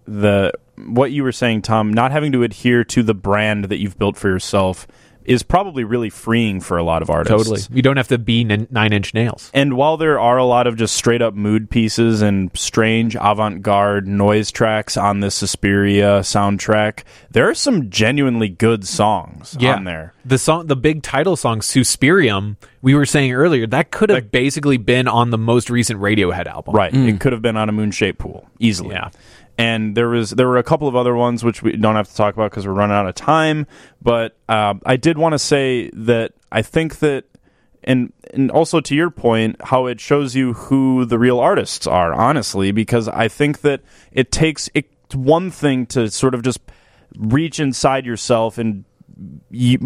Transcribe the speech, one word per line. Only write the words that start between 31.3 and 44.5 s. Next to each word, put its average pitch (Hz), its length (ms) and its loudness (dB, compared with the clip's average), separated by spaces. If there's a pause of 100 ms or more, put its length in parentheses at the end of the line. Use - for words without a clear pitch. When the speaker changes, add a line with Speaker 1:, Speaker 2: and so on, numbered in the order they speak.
Speaker 1:
which 117 180 -2
we 113 140 -2
don't 107 200 2
have 107 120 -2
to - 80 -20
talk 104 180 0
about 107 160 -2
'cause 101 160 -8
we're 101 60 -4
running 101 240 0
out 101 120 0
of 92 80 -8
time. 156 520 0 (340)
But, 117 360 -2 (100)
uh, 107 280 0 (100)
I 131 100 2
did 156 220 0
wanna 156 200 0
say 131 560 0
that 113 380 0 (180)
I 113 120 0
think 160 380 -4
that, 143 260 0 (580)
and, 127 300 0 (200)
and 135 180 0
also 160 280 2
to 139 160 -2
your 170 140 0
point, 113 560 0
how 127 220 0
it 120 120 -8
shows 143 340 -2
you 131 200 0
who 131 500 2
the 117 160 0
real 123 220 4
artists 151 460 0
are, 85 260 2
honestly, 101 580 0
because 110 380 0
I 113 180 -2
think 147 340 -2
that 139 200 0 (320)
it 131 180 0
takes, 160 420 -2